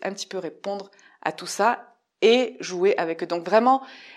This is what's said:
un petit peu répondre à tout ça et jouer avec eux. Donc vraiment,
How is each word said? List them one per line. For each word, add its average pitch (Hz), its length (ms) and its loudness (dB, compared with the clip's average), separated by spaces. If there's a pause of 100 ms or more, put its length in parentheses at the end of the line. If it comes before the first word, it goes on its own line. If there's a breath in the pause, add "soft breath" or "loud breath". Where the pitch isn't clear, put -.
un 190 100 -6
petit 196 140 -12
peu 190 120 -10
répondre 196 520 -10 (320 soft breath)
à - 80 -2
tout 175 160 -10
ça - 480 -2 (260)
et 226 380 4
jouer 180 380 0
avec 165 260 -4
eux. 170 60 -6
Donc 170 160 -6
vraiment, 233 360 4 (360 loud breath)